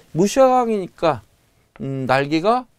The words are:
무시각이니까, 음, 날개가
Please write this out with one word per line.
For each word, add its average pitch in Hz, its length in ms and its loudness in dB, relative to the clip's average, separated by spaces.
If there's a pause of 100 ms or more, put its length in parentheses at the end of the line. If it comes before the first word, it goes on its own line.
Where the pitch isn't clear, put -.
(120)
무시각이니까, 208 1080 0 (580)
음, 135 260 -6
날개가 156 600 0 (120)